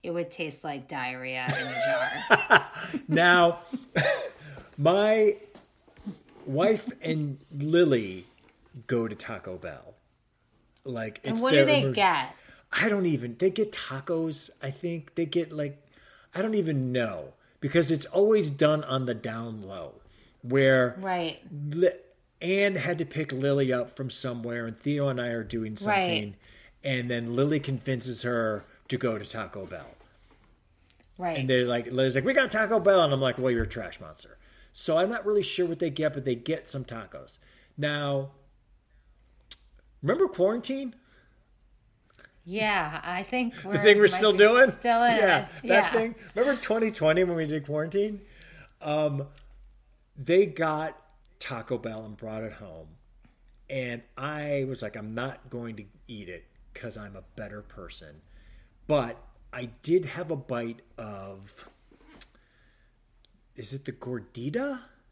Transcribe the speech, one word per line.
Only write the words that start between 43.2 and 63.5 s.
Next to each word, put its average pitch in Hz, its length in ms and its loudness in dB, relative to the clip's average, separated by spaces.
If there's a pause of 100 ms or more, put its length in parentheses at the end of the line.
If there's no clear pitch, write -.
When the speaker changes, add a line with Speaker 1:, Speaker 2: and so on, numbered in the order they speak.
Speaker 1:
think 247 400 -4
Speaker 2:
The 190 60 -10
Speaker 1:
we're, 196 100 0
Speaker 2:
thing 208 180 10
we're 208 120 8
Speaker 1:
might - 80 4
Speaker 2:
still 208 160 6
Speaker 1:
be 185 60 2
Speaker 2:
doing? 233 340 10
Speaker 1:
still 233 300 2
in 233 140 4
Speaker 2:
Yeah, 185 220 6
Speaker 1:
it. 202 100 -4
Speaker 2:
that - 160 -18
Speaker 1:
Yeah. 262 280 4
Speaker 2:
thing. 226 220 0 (200)
Remember 254 260 2
twenty 220 300 0
twenty 165 340 4
when 175 120 0
we 160 100 -2
did 147 200 -4
quarantine? 196 540 -2 (640)
Um, 147 440 -2 (880)
they 170 300 4
got 156 500 -2 (420)
Taco 120 400 -6
Bell 110 260 -10
and 107 120 -14
brought 110 280 -10
it 107 100 -10
home. 80 340 -18 (800)
And 123 340 -8 (140)
I 147 520 -4
was 131 140 -8
like, 107 140 -8
"I'm 110 180 -10
not 127 360 -8
going 117 260 -10
to 104 80 -16 (220)
eat 104 220 -14
it 85 160 -14 (300)
'cause 113 220 -14
I'm 104 200 -14
a 92 60 -18 (120)
better 104 280 -12
person." 80 580 -18 (680)
But 123 300 0 (360)
I 123 180 -10 (120)
did 175 220 2
have 160 260 -8
a 156 60 -4
bite 117 460 -8 (160)
of, 98 720 -16 (1900)